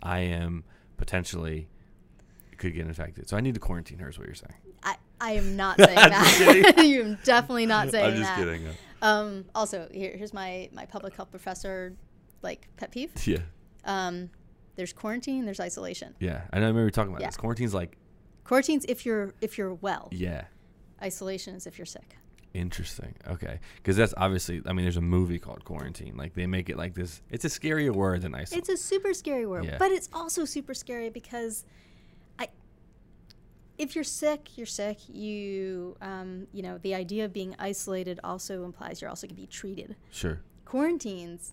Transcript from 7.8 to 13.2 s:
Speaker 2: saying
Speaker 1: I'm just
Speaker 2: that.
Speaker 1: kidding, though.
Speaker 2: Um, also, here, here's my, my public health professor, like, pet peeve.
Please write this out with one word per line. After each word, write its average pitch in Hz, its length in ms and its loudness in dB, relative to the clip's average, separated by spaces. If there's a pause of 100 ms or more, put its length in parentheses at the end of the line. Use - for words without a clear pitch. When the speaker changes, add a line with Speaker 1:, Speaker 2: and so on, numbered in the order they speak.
Speaker 2:
saying 214 240 4
Speaker 1:
I'm - 20 0
just 110 140 2
Speaker 2:
that. - 80 0
Speaker 1:
kidding, 82 260 -2
though. - 420 -4
Speaker 2:
Um, 208 380 2 (100)
also, 202 380 -2
here, 190 240 -6
here's 208 160 -10
my, 185 400 -8
my - 140 -12
public 196 280 -10
health 190 160 -12
professor, 185 640 -8 (460)
like, - 260 -10 (120)
pet - 140 -10
peeve. 262 200 -8 (140)